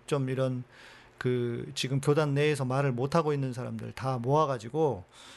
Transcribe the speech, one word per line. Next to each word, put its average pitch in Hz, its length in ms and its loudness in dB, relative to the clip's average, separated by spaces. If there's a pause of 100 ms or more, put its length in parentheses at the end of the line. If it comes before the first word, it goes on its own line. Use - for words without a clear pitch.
좀 135 220 0
이런 131 360 -2 (520)
그 123 580 -2
지금 135 260 0
교단 147 340 4
내에서 143 300 2
말을 131 280 2
못하고 147 400 2
있는 135 200 -2
사람들 113 400 -8
다 131 260 -4
모아가지고 131 880 0 (320)